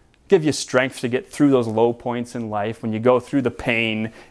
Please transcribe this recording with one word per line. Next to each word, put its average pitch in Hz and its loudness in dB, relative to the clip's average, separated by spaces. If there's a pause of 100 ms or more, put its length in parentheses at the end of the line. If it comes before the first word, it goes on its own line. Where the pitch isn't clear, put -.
(300)
give 175 4
you 143 2
strength - -2
to 131 -4
get 123 -4
through 147 2
those 127 4
low 113 2
points 120 -8
in 117 -8
life 107 -6
when 110 -4
you 110 -4
go 123 4
through 139 -2
the 117 -2
pain 113 -2 (180)